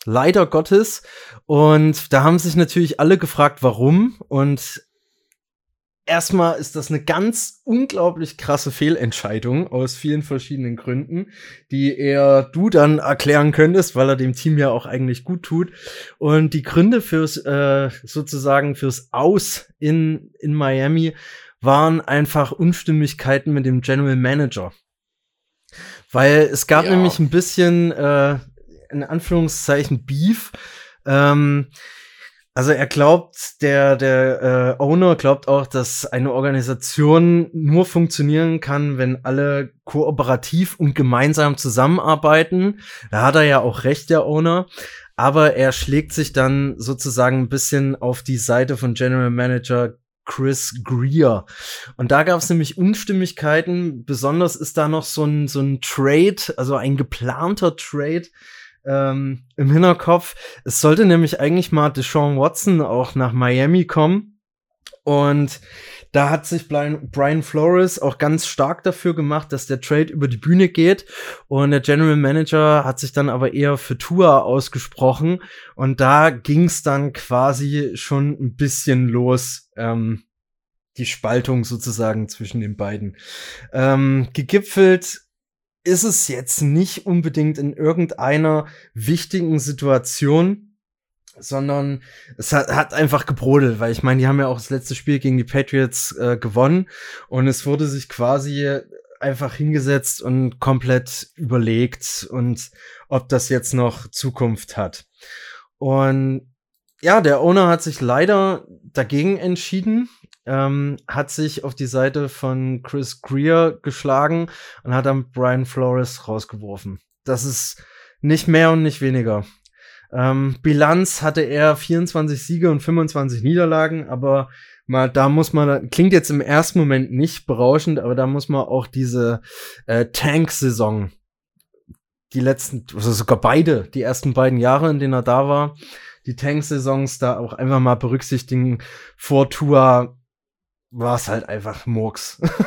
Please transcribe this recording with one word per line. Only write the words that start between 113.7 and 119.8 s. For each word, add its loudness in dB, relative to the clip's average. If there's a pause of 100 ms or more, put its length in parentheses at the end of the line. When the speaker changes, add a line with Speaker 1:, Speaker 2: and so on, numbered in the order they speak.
Speaker 1:
geschlagen -2 (360)
und -4
hat 0
dann -2
Brian 0
Flores -4
rausgeworfen. -10 (260)
Das -4
ist -8 (380)
nicht 2
mehr 6
und 2
nicht -2
weniger. -2 (680)